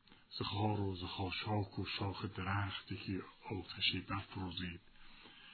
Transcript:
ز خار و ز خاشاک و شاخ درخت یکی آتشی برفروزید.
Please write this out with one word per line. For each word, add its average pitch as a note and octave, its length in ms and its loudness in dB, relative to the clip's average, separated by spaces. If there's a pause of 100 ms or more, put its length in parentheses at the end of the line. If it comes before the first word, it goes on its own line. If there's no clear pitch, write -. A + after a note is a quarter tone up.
(380)
ز - 40 0
خار G#2 380 4
و G2 160 2
ز F2 80 -4
خاشاک G2 760 0
و F#2+ 80 0
شاخ - 380 0
درخت G2 680 0
یکی F#2+ 280 0 (300)
آتشی F#2+ 500 2
برفروزید. F2+ 800 -2 (720)